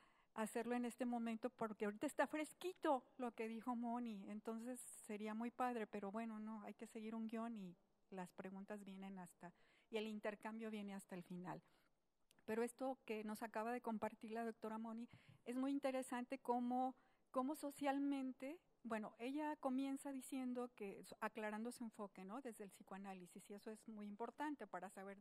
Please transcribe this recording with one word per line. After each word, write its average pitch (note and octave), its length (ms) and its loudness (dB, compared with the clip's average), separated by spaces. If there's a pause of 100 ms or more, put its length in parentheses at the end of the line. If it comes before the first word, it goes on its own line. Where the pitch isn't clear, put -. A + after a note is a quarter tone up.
(360)
hacerlo A3 400 2
en B3 100 4
este A#3+ 200 2
momento A#3 440 2
porque A3 360 0
ahorita G#3 200 2
está C#4 220 6
fresquito D4+ 760 2 (140)
lo B3 140 0
que A3 160 -2
dijo A3+ 280 0
Moni, A#3 540 0
entonces A3+ 500 -4 (260)
sería G#3+ 280 -2
muy A3+ 160 2
padre, A#3+ 380 2
pero G3+ 240 -4
bueno, A3 280 -4
no, G#3+ 240 -6
hay G#3 120 -8
que A3 120 -10
seguir A3 280 -6
un A3+ 120 0
guión A3+ 300 -2
y F#3 180 -6 (360)
las F#3 200 -6
preguntas G3 540 -6
vienen G3 340 -8
hasta, F3 320 -12 (380)
y A3 80 2
el G#3+ 100 2
intercambio A3 640 -2
viene G3+ 240 -2
hasta G3 220 -6
el F3 80 -4
final. F3 380 -6 (840)
Pero A3+ 180 4
esto C4 420 0
que A3 180 -2
nos G#3+ 200 -4
acaba A3 300 0
de B3 80 0
compartir A3 500 0
la A3+ 140 0
doctora A3 320 -2
Moni A3+ 320 -4 (360)
es A#3+ 100 -2
muy C4 160 4
interesante C4 680 2
cómo, B3 580 4 (360)
cómo C4 240 4
socialmente, C#4 1040 2 (240)
bueno, A3 360 0
ella D4 380 2
comienza C4+ 540 2
diciendo B3+ 640 -2
que, G3 280 -6 (160)
aclarando G#3+ 520 0
su A#3+ 120 -6
enfoque, G#3 400 -6
¿no? G3+ 180 -6
Desde A3 220 -8
el G3 60 -10
psicoanálisis, F#3+ 800 -10
y G#3 60 -8
eso G#3+ 160 -8
es A3 160 -10
muy G#3+ 180 -8
importante A#3 600 -2
para F3+ 220 -4
saber G3 320 -8